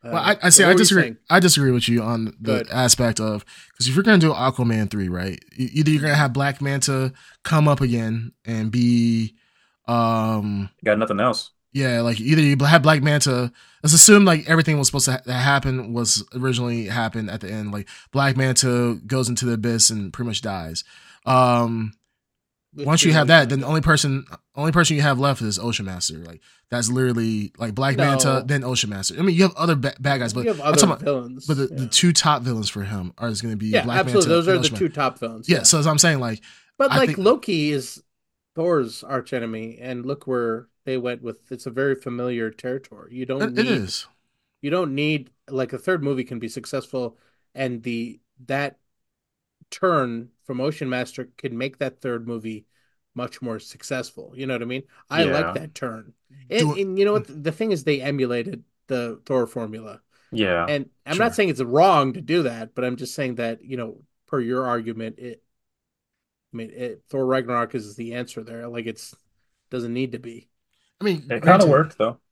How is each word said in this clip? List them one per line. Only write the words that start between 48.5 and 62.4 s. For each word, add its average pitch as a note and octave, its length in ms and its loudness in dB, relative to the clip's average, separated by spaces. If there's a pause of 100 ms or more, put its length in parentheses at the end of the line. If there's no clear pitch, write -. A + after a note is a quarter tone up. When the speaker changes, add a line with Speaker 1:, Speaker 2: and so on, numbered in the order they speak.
Speaker 2:
turn B2 600 -2 (160)
from B2+ 160 -8
Ocean D3+ 280 -4
Master B2+ 480 -6
can B2 200 -8
make B2+ 220 -8
that C3 220 -6
third A#2+ 260 -6
movie A2 380 -10 (500)
much A#2+ 260 -10
more A2+ 180 -8
successful. - 760 -12
You C3 120 -10
know C3 60 -4
what A#2+ 80 -4
I A#2+ 40 -8
mean? C3 180 -8 (260)
I D#3+ 140 0
Speaker 3:
Yeah. - 100 2
Speaker 2:
like E3 220 -2
that D#3 200 -12
turn. A2+ 380 -10 (360)
And, G#3 100 -2
Speaker 1:
Do D3+ 160 0
it. F#3+ 60 -4
Speaker 2:
and F#3+ 180 -4
you G3 60 4
know G#3 80 2
what? D#3+ 300 -6
The D#3+ 80 -2
thing A3 200 -4
is, D3+ 120 -4
they C#3+ 180 0
emulated B2+ 600 -4 (240)
the A#2+ 380 -6
Thor B2+ 220 0
formula. A2 540 -12 (300)
Speaker 3:
Yeah. G#2+ 380 0
Speaker 2:
And C#3+ 200 -4 (160)
I'm D3+ 100 -4
Speaker 1:
Sure. G#3+ 100 2
Speaker 2:
not A#3 100 -2
saying G3 140 2
it's C3+ 120 -4
wrong C#3 520 4
to - 80 -10
do D#3 220 -2